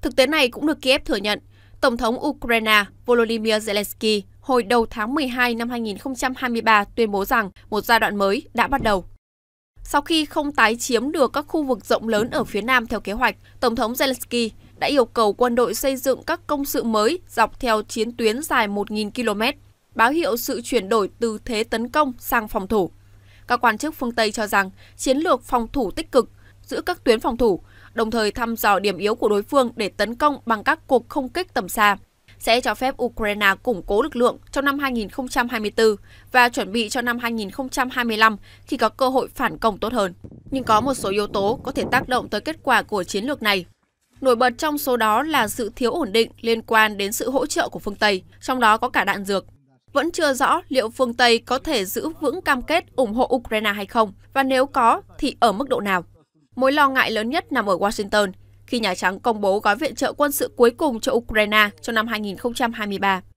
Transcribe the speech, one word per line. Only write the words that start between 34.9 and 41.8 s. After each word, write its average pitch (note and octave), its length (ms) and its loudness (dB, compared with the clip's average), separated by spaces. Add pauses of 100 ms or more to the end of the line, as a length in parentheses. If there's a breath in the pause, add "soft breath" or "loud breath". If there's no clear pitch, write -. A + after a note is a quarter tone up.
nghìn A3+ 160 -4
không B3+ 200 -8
trăm B3 200 -2
hai A3+ 120 -4
mươi G#3 100 -4
tư A3 260 2 (360 soft breath)
và B3 160 6
chuẩn G#3 240 -4
bị A3+ 160 -2
cho B3+ 120 -4
năm A#3+ 180 -2
hai A#3 140 -4
nghìn G#3+ 180 -6
không C4 180 -8
trăm B3+ 220 -2
hai B3 140 -2
mươi A3+ 120 -2
lăm A3 200 4 (300 soft breath)
khi - 100 -4
có A3+ 120 2
cơ B3+ 200 0
hội C4 260 0
phản G#3 240 -4
công G#3 200 -2
tốt G#3+ 140 -4
hơn. G3 220 0 (360)
Nhưng C4 140 -4
có G#3+ 160 4
một C4 140 0
số G3+ 160 -4
yếu G#3 160 0
tố G#3 360 -2
có C4 100 -10
thể B3+ 180 -2